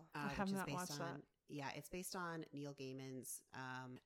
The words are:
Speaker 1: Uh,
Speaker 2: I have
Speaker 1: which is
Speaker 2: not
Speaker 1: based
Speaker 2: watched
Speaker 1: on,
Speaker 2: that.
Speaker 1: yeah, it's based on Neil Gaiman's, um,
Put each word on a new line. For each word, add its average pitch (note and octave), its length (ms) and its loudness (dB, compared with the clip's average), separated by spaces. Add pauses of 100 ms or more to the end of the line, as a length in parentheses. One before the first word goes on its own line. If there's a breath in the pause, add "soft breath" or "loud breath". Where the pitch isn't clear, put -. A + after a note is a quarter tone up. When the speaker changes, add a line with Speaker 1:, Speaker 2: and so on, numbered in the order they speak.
(160)
Speaker 1:
Uh, D3+ 40 2
Speaker 2:
I C#3+ 140 4
have F#3+ 140 4
Speaker 1:
which - 20 6
is G3 40 6
Speaker 2:
not F#3+ 140 4
Speaker 1:
based D3 100 4
Speaker 2:
watched F3+ 160 2
Speaker 1:
on, C#3+ 60 0
Speaker 2:
that. E3+ 220 0 (280)
Speaker 1:
yeah, C#3 260 0
it's D3 140 -4
based F3+ 260 -2
on E3+ 380 0
Neil C#3+ 260 -2
Gaiman's, C3 640 -4 (120)
um, B2+ 520 -2